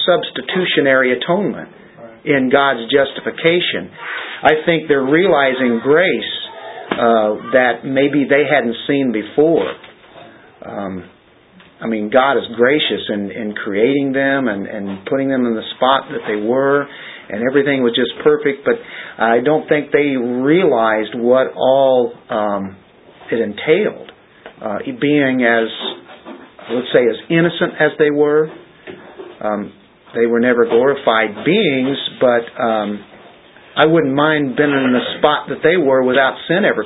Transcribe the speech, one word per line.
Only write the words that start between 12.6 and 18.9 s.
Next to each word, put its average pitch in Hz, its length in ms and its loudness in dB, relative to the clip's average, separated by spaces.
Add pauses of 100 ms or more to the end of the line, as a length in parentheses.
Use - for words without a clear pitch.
in, 101 220 -6
in 107 220 -8
creating 131 580 0
them 135 360 0
and, 101 200 -4
and 98 380 -10
putting 135 240 -2
them 127 160 0
in 117 100 0
the 107 80 -6 (120)
spot 135 360 0
that 127 160 -10
they 110 80 -2
were, 139 520 0 (420)
and 110 180 -6
everything 135 360 0
was 117 120 2
just 123 160 0 (120)
perfect, 147 420 0
but 120 100 2 (420)